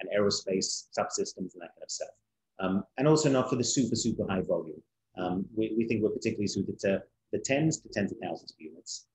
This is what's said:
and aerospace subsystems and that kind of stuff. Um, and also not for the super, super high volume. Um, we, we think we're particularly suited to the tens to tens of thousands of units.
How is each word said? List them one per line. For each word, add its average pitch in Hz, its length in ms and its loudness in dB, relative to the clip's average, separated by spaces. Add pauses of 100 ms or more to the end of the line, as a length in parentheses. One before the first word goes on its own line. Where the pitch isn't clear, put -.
and 95 180 0
aerospace 95 680 0 (120)
subsystems - 560 -4
and - 80 -18
that - 140 -16
kind - 80 -20
of - 80 -12
stuff. - 180 -8 (500)
Um, 95 240 0 (140)
and 135 100 2
also 151 220 6
not 131 200 4
for 135 60 0
the 123 80 2
super, 120 320 2
super 110 320 0
high 95 140 0
volume. 80 400 -2 (360)
Um, 92 280 -2 (100)
we, 110 220 0
we 113 100 2
think 110 140 0
we're 107 80 4
particularly 107 380 -2
suited 98 320 -4
to 98 240 0 (280)
the 104 80 -2
tens 151 420 0
to - 80 -20
tens 101 220 -2
of - 60 -12
thousands 85 340 -8
of - 80 -20
units. 80 560 -14